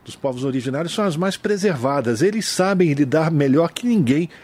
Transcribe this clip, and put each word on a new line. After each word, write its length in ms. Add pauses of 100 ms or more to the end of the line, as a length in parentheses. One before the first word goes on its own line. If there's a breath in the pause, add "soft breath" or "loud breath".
dos 100
povos 300
originários 500
são 100
as 120
mais 200
preservadas. 880
Eles 240
sabem 460
lidar 400
melhor 400
que 160
ninguém 400 (160 loud breath)